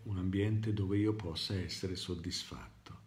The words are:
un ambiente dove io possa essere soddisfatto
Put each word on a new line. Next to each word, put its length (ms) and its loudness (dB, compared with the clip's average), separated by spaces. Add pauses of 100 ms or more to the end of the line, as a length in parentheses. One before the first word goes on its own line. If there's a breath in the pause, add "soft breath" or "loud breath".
un 120 -4
ambiente 560 4
dove 240 2
io 160 6
possa 420 -2
essere 420 -2
soddisfatto 1120 -6